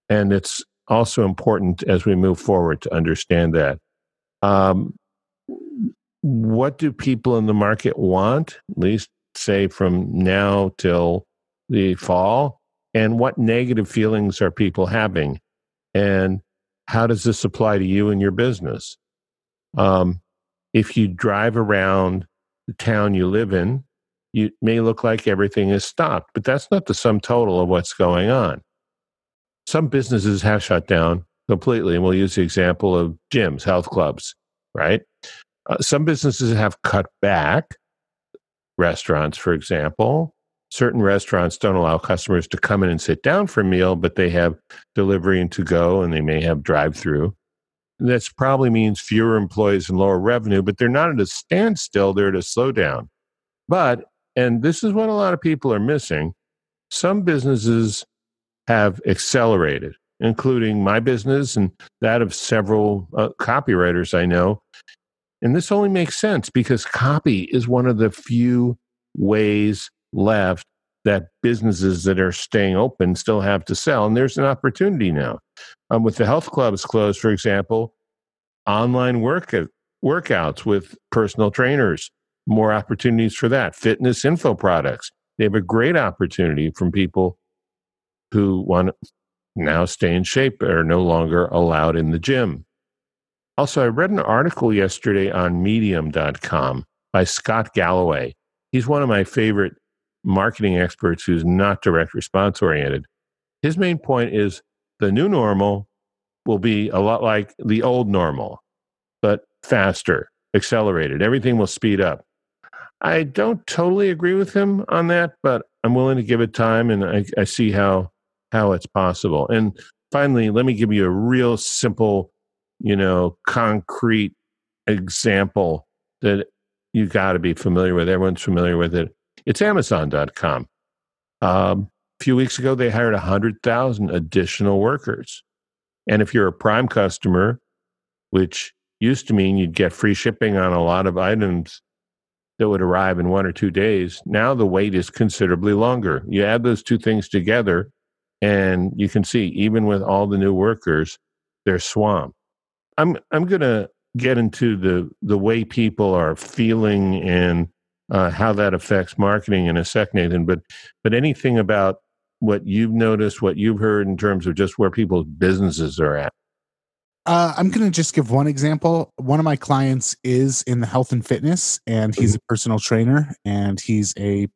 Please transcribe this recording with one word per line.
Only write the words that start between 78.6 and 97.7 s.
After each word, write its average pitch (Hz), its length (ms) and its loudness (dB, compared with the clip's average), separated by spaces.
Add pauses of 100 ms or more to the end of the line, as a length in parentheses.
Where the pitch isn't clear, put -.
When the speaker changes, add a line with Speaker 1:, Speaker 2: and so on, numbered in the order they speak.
Speaker 1:
online 123 540 0
work-, 151 320 -2 (500)
workouts 101 640 -2
with 101 300 -2 (160)
personal 107 400 0
trainers, 127 600 0 (340)
more 110 280 2
opportunities 113 640 0
for 117 140 0
that. 123 260 -2
Fitness 117 500 0
info 151 280 2
products. 82 580 0 (260)
They 110 80 2
have 101 100 2
a 107 60 2
great 113 360 2
opportunity 85 760 0
from 90 160 -2
people 92 460 0 (920)
who 98 300 2
want 92 280 2
to - 220 -12 (440)
now 82 300 0
stay 87 280 -2
in 90 100 0
shape 131 380 -2
are 85 220 2
no 85 180 2
longer 85 460 2
allowed 82 480 2
in 80 160 0
the 80 80 0
gym. 104 460 -2 (920)
Also, 139 260 0
I 123 40 4
read 156 240 0
an 202 80 -2
article 120 540 0
yesterday 98 580 0
on 87 320 0
medium 95 480 0
dot 76 300 -2
com 65 440 -2 (260)
by 92 120 4
Scott - 500 -4